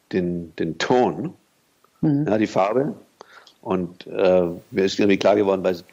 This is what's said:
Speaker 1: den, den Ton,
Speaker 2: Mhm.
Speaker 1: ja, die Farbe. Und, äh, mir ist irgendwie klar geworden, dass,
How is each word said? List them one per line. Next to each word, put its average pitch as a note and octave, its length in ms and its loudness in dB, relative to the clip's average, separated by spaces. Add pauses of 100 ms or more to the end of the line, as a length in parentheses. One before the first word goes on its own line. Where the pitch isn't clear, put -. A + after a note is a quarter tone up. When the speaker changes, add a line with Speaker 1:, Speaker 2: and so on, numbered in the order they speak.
(120)
Speaker 1:
den, F2 440 -4
den D#2+ 200 -6
Ton, B2 560 0 (680)
Speaker 2:
Mhm. D3+ 260 2
Speaker 1:
ja, G#2 80 2
die G#2+ 100 2
Farbe. A2+ 480 0 (680)
Und, F#2 440 -6
äh, F#2 420 2 (220)
mir F#2+ 140 0
ist G2 160 -2
irgendwie G2 160 4
klar G2+ 180 4
geworden, F#2+ 300 0
dass, F#2 180 -2 (100)